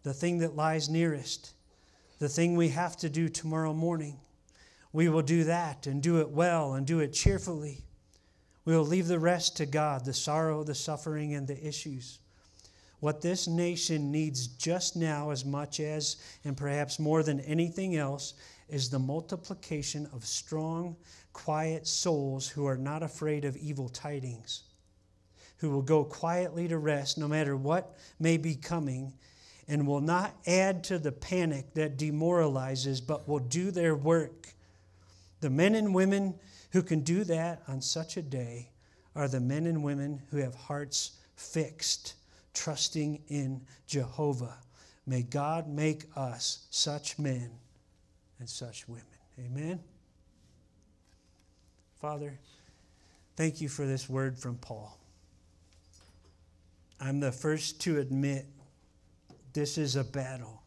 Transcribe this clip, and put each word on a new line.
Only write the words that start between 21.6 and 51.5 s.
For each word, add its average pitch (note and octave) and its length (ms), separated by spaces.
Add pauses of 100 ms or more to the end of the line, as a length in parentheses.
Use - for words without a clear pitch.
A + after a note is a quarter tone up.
souls C#3 640
who C#3+ 180
are C3 100
not D3 260
afraid D3+ 420
of C#3 120
evil C#3 320
tidings, B2+ 760 (960)
who D#3 120
will C#3 100
go D3 240
quietly E3+ 640
to E3 80
rest D3 400
no D3+ 120
matter D3+ 280
what D3+ 400 (220)
may E3 180
be D#3 180
coming, C3+ 600 (520)
and D3 180
will C#3 160
not F3+ 340 (100)
add F#3 380
to F#3 140
the D3 140
panic D#3+ 640
that D3+ 220
demoralizes, C#3 1040
but D3 280
will D3 100
do D#3+ 320
their E3+ 240
work. D3+ 600 (840)
The D3+ 100
men F3 240
and G#3 200
women G3 440 (340)
who F3+ 100
can D#3+ 200
do E3+ 220
that E3 440
on C3+ 120
such D#3+ 380
a E3+ 40
day B2 500 (420)
are C#3+ 140
the B2+ 120
men C#3+ 260
and D#3+ 160
women C#3+ 360 (120)
who D3 80
have B2+ 160
hearts C#3+ 580 (240)
fixed, - 800 (360)
trusting D3+ 760
in C3+ 360 (220)
Jehovah. C3 720 (460)
May B2+ 160
God D3 460
make D3+ 480
us B2 540
such - 480
men B2 420 (800)
and A#2+ 80
such - 400
women." A#2 160 (340)
Amen. D3+ 440 (2250)